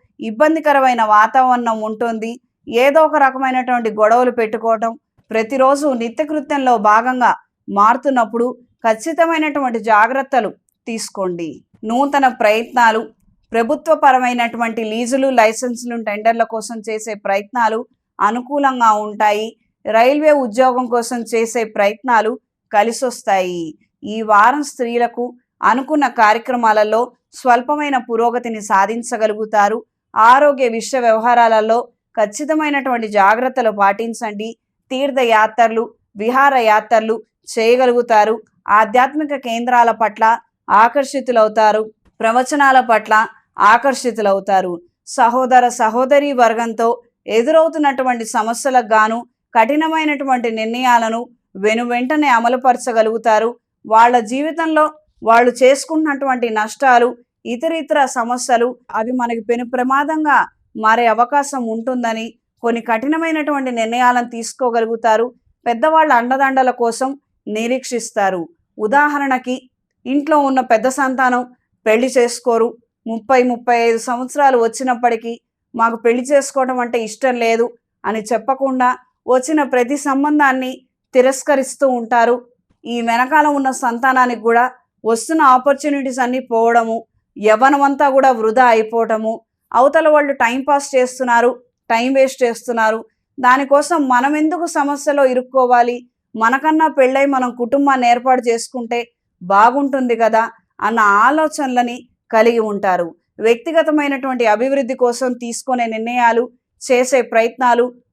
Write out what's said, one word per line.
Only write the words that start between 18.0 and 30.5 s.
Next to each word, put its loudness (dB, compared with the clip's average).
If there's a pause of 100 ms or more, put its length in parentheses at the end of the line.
అనుకూలంగా 0
ఉంటాయి. -2 (300)
రైల్వే 4
ఉద్యోగం 0
కోసం -4 (100)
చేసే -2
ప్రయత్నాలు -2 (340)
కలిసొస్తాయి. -2 (260)
ఈ -8
వారం 2
స్త్రీలకు -4 (280)
అనుకున్న 0
కార్యక్రమాలలో 0 (200)
స్వల్పమైన 0
పురోగతిని -4
సాధించగలుగుతారు. -2 (320)
ఆరోగ్య 4